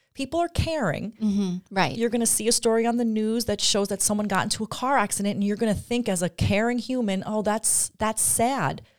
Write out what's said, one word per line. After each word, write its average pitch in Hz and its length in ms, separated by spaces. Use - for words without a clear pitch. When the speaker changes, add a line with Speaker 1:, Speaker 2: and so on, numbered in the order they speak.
Speaker 1:
people 277 260
are 339 80
caring. 262 640
Speaker 2:
Mm-hmm. 202 440
Right. 190 260
Speaker 1:
You're 226 140
gonna 233 160
see 220 220
a 233 40
story 226 340
on 233 100
the 240 80
news 220 420
that 208 140
shows 202 280
that 196 140
someone 208 240
got 196 160
into 220 220
a - 20
car 262 320
accident, 202 380
and 202 80
you're 202 120
gonna 214 180
think 240 340
as 180 140
a 175 60
caring 226 520
human, 220 440
"Oh, 214 160
that's, - 580
that's 220 220
sad." 233 640